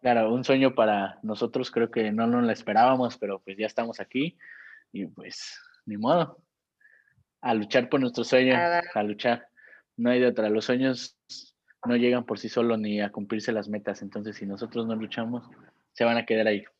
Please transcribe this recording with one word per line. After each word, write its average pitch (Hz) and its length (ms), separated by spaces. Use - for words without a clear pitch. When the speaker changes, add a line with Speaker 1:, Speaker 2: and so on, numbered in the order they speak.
Speaker 1:
Claro, 117 320
un 123 120
sueño 135 320
para 104 480
nosotros, 117 480
creo 117 180
que 110 220
no 113 160
nos 120 160
lo 113 80
esperábamos, 120 680
pero 98 220
pues 95 180
ya 110 80
estamos 117 320
aquí 135 400
y 98 140
pues - 520
ni 104 100
modo, 143 420
a 123 100
luchar 113 380
por 147 80
nuestros 123 300
sueños, 127 280
Speaker 2:
A 170 120
dar. 170 160
Speaker 1:
a 107 80
luchar, 113 460
no 120 140
hay 123 100
de 127 80
otra, 110 200
los 107 160
sueños 127 540
no 120 120
llegan 123 280
por 107 140
sí 113 100
solos 117 300
ni 104 220
a 101 120
cumplirse 107 400
las 104 160
metas, 104 320
entonces 104 360
si 98 100
nosotros 110 400
no 113 80
luchamos, 113 500
se - 120
van 117 120
a 117 80
quedar 110 240
ahí. 104 160